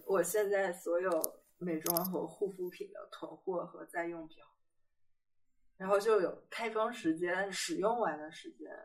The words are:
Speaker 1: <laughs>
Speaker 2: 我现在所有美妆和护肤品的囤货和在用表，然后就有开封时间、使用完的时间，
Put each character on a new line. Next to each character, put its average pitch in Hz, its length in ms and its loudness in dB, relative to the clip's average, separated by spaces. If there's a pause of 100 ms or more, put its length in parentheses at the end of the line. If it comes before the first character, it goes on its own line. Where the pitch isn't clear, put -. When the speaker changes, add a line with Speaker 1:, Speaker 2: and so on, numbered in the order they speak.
Speaker 1:
<laughs> - 60 -20
Speaker 2:
我 190 160 4
现 202 280 2
在 196 200 2
所 175 300 0
有 190 100 0 (460)
美 170 240 -2
妆 165 300 2
和 165 160 -2
护 190 240 -2
肤 180 180 -6
品 - 240 -10
的 - 180 -14
囤 - 240 -12
货 175 300 -4
和 156 220 -14
在 170 200 -4
用 165 220 -8
表， - 160 -20 (1300)
然 190 100 -4
后 202 100 6
就 208 220 6
有 - 300 0
开 226 180 -4
封 220 240 0
时 160 240 0
间、 185 340 0
使 175 260 -4
用 220 220 2
完 160 200 0
的 151 120 -10
时 - 220 -14
间， - 160 -16 (160)